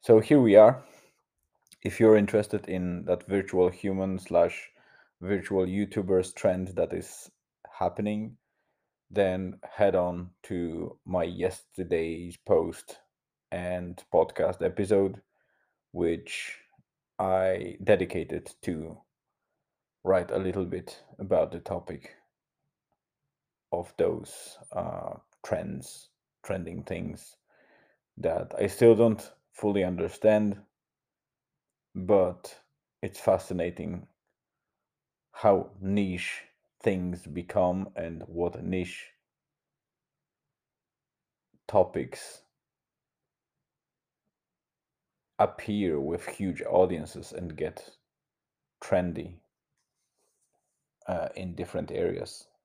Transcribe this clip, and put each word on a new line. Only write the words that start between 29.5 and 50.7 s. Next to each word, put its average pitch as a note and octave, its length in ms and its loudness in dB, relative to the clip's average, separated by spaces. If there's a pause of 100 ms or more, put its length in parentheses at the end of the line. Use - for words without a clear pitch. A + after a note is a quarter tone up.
fully G2+ 280 0
understand, G2 760 2 (1400)
but F#2 600 2 (460)
it's - 180 -10
fascinating F2+ 880 -2 (1200)
how F#2+ 400 2 (100)
niche F#2+ 640 -4 (400)
things F2+ 440 -4
become F2+ 720 -2
and E2 300 -10
what E2+ 360 -6
niche F2+ 440 -6 (2500)
topics - 760 -2 (3000)
appear G2+ 600 -2
with D2+ 280 -6
huge F#2 420 -8
audiences F2 640 0
and D#2+ 240 -12
get - 320 -10 (960)
trendy, F2 520 -4 (1700)